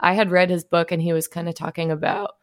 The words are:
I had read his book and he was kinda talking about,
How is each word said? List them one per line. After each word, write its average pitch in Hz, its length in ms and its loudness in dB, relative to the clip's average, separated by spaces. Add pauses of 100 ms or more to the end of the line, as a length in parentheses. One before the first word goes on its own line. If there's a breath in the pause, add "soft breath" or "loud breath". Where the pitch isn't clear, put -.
I 180 120 4
had 208 180 2
read 180 180 4
his 175 160 -2
book 170 260 2
and 165 100 -2
he 170 120 2
was 160 140 0
kinda 170 260 -6
talking 165 380 -4
about, 180 520 -2